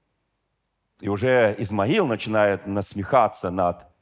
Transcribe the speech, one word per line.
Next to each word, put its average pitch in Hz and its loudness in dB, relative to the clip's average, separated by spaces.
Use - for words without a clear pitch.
И 107 -10
уже 107 2
Измаил 107 0
начинает 104 0
насмехаться 101 -2
над, 90 -2